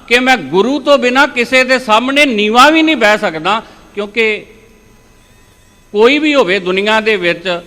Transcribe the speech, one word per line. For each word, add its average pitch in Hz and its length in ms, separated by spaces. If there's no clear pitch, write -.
ਕਿ 233 100
ਮੈਂ 254 180
ਗੁਰੂ 214 440
ਤੋਂ 285 180
ਬਿਨਾਂ 254 300
ਕਿਸੇ 262 360
ਦੇ 254 140
ਸਾਹਮਣੇ 254 480
ਨੀਵਾਂ 233 460
ਵੀ 320 100
ਨਹੀਂ 311 140
ਬਹਿ 214 220
ਸਕਦਾ, 190 440
ਕਿਉਂਕਿ 208 520
ਕੋਈ 233 260
ਵੀ 294 160
ਹੋਵੇ 202 240
ਦੁਨੀਆ 196 420
ਦੇ 214 160
ਵਿੱਚ, 175 500